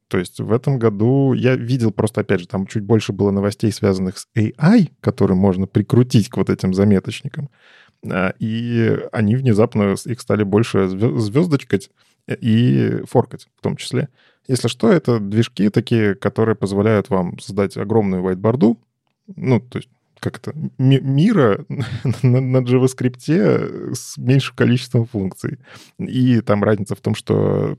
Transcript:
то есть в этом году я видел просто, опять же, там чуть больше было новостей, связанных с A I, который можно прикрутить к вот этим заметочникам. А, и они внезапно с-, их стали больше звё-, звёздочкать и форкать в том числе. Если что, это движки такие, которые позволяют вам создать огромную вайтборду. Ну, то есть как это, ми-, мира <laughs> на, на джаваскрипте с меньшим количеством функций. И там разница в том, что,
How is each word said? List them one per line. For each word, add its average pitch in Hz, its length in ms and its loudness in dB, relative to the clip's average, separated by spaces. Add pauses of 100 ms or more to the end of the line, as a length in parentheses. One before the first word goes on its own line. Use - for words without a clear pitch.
(120)
то - 60 -2
есть - 240 -6
в 101 100 -6
этом 123 260 0
году 117 540 2
я 120 240 2
видел 117 360 0
просто, 107 280 -2
опять 98 220 -2
же, 87 60 -14
там 98 200 -6
чуть 110 160 -6
больше 107 300 0
было 98 180 0
новостей, 101 400 -2
связанных 95 460 -2
с - 180 -18
A 107 220 0
I, 180 320 4 (100)
который 95 380 0
можно 95 300 2
прикрутить 117 600 2
к - 80 -18
вот 185 140 0
этим 95 240 -2
заметочникам. 104 760 0 (560)
А, 92 320 -2
и 113 640 0 (140)
они 107 240 2
внезапно 107 580 2
с-, - 100 -8
их 123 140 -8
стали 107 240 0
больше 98 460 2
звё-, 107 280 -2
звёздочкать 123 760 -2 (360)
и 117 800 0
форкать - 480 -2
в - 60 -20
том - 160 -4
числе. 131 320 -6 (400)
Если 127 180 0
что, 220 240 0
это 127 300 2
движки 113 480 0
такие, 110 460 0
которые 110 420 0
позволяют 101 520 0
вам 92 300 -2
создать 98 380 -4
огромную 104 440 0
вайтборду. 110 560 0 (600)
Ну, 123 240 0
то - 160 -14
есть - 100 -12 (340)
как - 160 -8
это, - 160 -12 (240)
ми-, 135 220 4
мира 139 680 2
<laughs> - 540 -6
на, 127 200 4
на 131 180 0
джаваскрипте 127 1300 0
с - 240 -12
меньшим 135 380 0
количеством 120 520 0
функций. 98 500 -6 (400)
И 127 440 2
там 104 220 0
разница 104 320 0
в - 60 -12
том, 110 140 -2
что, 101 640 -2